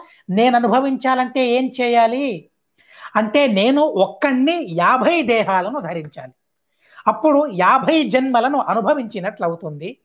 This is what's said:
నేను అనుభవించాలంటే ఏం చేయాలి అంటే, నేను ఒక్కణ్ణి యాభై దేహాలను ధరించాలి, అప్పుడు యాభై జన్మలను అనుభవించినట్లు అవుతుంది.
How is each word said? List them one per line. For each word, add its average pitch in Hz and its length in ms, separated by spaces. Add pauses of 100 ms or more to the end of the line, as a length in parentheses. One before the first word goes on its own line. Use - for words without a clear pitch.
(300)
నేను 240 260
అనుభవించాలంటే 254 880
ఏం 254 340
చేయాలి 240 680 (680)
అంటే, 226 300
నేను 240 360
ఒక్కణ్ణి 269 880
యాభై 240 520
దేహాలను 214 580
ధరించాలి, 156 520 (760)
అప్పుడు 285 460
యాభై 247 560
జన్మలను 262 500
అనుభవించినట్లు 208 880
అవుతుంది. 165 580